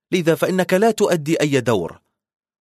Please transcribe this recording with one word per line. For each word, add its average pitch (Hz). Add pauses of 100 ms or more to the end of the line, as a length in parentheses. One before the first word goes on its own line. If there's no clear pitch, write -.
(120)
لذا 165
فإنك 175
لا 214
تؤدي 165
أي 139
دور. 107 (640)